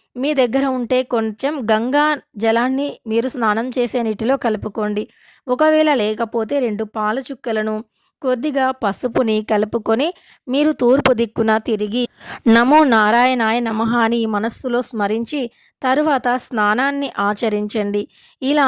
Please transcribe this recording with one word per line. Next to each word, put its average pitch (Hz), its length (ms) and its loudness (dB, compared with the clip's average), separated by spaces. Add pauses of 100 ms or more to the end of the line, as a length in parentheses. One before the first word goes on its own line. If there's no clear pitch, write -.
(160)
మీ 269 180 -2
దగ్గర 254 320 2
ఉంటే 254 360 -2
కొంచెం 233 520 -2 (120)
గంగా 247 380 2 (320)
జలాన్ని 247 520 0 (180)
మీరు 226 220 0
స్నానం 233 400 -2
చేసే 240 340 -2
నీటిలో 226 340 -2
కలుపుకోండి. 214 680 -4 (420)
ఒకవేళ 311 480 4
లేకపోతే 220 640 -2
రెండు 220 240 -2
పాల 214 340 -4
చుక్కలను, 220 560 -4 (480)
కొద్దిగా 262 480 0
పసుపుని 233 720 -2
కలుపుకొని 220 640 0 (420)
మీరు 294 240 2
తూర్పు 262 400 4
దిక్కున 220 460 0
తిరిగి 214 460 -4 (420)
"నమో 247 380 6
నారాయణాయ 233 760 4
నమః" 226 360 -2
అని 233 300 2
మనస్సులో 226 560 -2
స్మరించి 226 580 -4 (420)
తరువాత 262 540 0
స్నానాన్ని 254 720 -2 (100)
ఆచరించండి. 208 840 -2 (400)
ఇలా 285 260 2